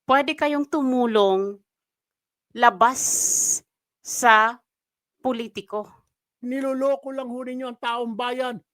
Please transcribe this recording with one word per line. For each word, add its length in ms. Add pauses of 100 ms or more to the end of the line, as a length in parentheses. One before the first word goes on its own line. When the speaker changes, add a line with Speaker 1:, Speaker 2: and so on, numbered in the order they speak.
Speaker 1:
Pwede 320
kayong 320
tumulong 920 (960)
labas 440 (1000)
sa 580 (640)
politiko. 680 (540)
Speaker 2:
Niloloko 720
lang 160
ho 140
ninyo 260
ang 120
taong 360
bayan. 400 (180)